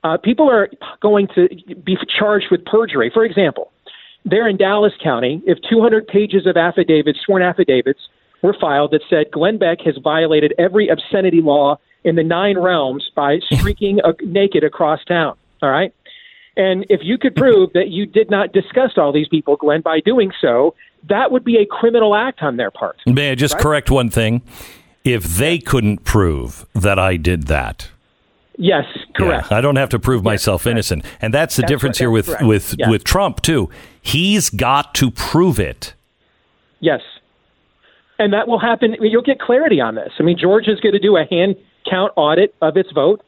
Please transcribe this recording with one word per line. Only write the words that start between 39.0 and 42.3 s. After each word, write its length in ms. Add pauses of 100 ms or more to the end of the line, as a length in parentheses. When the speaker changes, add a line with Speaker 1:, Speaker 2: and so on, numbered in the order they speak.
Speaker 1:
You'll 220
get 160
clarity 420
on 140
this. 240
I 40
mean, 140
Georgia's 440
gonna 180
do 180
a 80
hand 300 (340)
count 260
audit 460